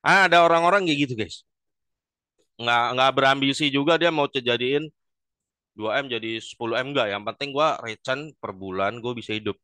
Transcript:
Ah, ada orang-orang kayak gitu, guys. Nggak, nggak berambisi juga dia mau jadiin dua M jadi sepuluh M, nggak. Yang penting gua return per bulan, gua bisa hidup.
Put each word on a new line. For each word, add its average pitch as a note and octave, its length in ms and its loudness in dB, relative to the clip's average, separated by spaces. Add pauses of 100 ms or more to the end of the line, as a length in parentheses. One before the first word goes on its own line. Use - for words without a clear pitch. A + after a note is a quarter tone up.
Ah, F#3 240 6
ada E3+ 160 6
orang-orang E3+ 460 4
kayak C#3+ 100 0 (100)
gitu, B2 60 -6
guys. G#2 220 -2 (1200)
Nggak, A#2+ 260 2 (140)
nggak C3+ 160 6
berambisi C#3 560 2
juga C#3+ 280 2
dia E3+ 160 2
mau D3 160 0
jadiin B2+ 600 -2 (840)
dua G#2+ 280 -4
M C3+ 80 -12
jadi A2+ 320 -6
sepuluh A#2 380 -6
M, C#3 160 -8
nggak. G#2+ 180 -2
Yang G#2 160 -6
penting C#3 240 -10
gua D3+ 300 0
return C3 560 -8
per G#2+ 160 -10
bulan, G2 420 -4
gua A#2+ 160 -8
bisa A2 220 -8
hidup. G#2 280 -6